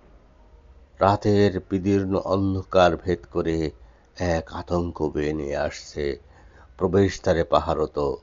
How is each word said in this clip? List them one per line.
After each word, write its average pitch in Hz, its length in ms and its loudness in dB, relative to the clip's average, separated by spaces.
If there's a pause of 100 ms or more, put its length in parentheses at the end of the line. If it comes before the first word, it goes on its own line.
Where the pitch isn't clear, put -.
(1000)
রাতের 101 720 2
বিদীর্ণ 98 500 0
অন্ধকার 92 760 2
ভেদ 87 220 -2 (120)
করে 82 400 -2 (460)
এক 85 340 -2
আতঙ্ক 87 580 -4
বয়ে 73 240 -4
নিয়ে 71 240 -6
আসছে 71 640 -6 (580)
প্রবেশদ্বারে 90 680 2
পাহারত 76 800 0